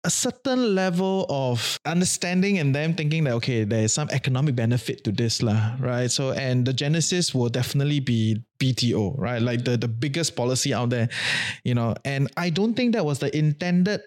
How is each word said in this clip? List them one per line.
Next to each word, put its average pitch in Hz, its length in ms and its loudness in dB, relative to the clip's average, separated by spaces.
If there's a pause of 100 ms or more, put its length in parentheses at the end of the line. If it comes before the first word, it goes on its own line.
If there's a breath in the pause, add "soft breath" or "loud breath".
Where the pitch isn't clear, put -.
a 185 60 0
certain 247 640 0
level 190 540 2
of 127 540 0
understanding 185 760 2
and 139 160 2
them 160 180 0
thinking 156 300 0
that, 127 100 2
okay, 117 300 0
there 110 180 2
is 110 100 2
some 151 200 -2
economic 131 440 0
benefit 120 480 0
to 110 80 -2
this 117 300 0
lah, 110 380 2
right? 123 320 0
So, 135 200 -2
and 127 320 0
the 131 100 0
genesis 160 600 0
will 123 160 2
definitely 139 520 0
be 113 420 0 (160)
B 131 120 2
T 117 220 0
O, 90 240 0
right? 117 240 -2
Like, 120 240 0
the, 123 120 0
the 113 100 -2
biggest 139 480 -4
policy 127 400 0
out 120 160 0
there, 117 180 0 (540 loud breath)
you 123 100 0
know, 117 220 0 (100)
and 139 320 -2
I 175 140 -2
don't 208 240 0
think 240 180 2
that 214 100 0
was 143 140 0
the - 180 -2
intended 175 720 2